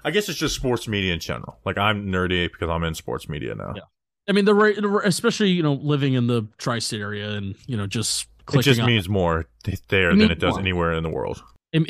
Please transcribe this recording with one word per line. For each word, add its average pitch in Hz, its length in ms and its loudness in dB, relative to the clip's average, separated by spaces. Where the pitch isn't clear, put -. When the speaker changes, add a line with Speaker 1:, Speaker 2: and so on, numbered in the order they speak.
Speaker 1:
I 151 60 -4
guess 208 180 -2
it's 156 100 -6
just 151 160 -2
sports 123 320 -2
media 98 260 0
in 82 80 -4
general. - 440 -10
Like, 95 120 -4
I'm 101 300 0
nerdy 90 440 0
because - 180 -6
I'm 82 160 -2
in 80 100 -4
sports - 340 -8
media 60 260 -8
now. 50 200 -10
Speaker 2:
Yeah. 95 80 -14
I 202 40 2
mean, 202 120 4
the 208 100 6
ra-, 208 220 4
the 208 100 -2
ra-, 202 180 0
especially, 208 460 2
you 180 120 2
know, 147 120 2
living 143 400 0
in 120 120 2
the 117 200 0
tri-state 117 420 -4
area 104 300 -8
and, 101 240 -6
you 123 100 -4
know, 101 100 -2
just - 400 -4
Speaker 1:
It 135 100 4
just - 20 2
Speaker 2:
clicking 123 180 4
on 123 40 2
Speaker 1:
means 107 220 2
more 85 380 2
th-, 98 240 -4
there 95 200 4
Speaker 2:
It - 20 4
Speaker 1:
than 95 80 6
Speaker 2:
means 107 120 6
Speaker 1:
it 82 80 -2
does 90 140 0
Speaker 2:
more. 92 80 -4
Speaker 1:
anywhere 87 320 0
in 80 100 -2
the 80 80 -4
world. - 320 -6
Speaker 2:
It, 156 180 2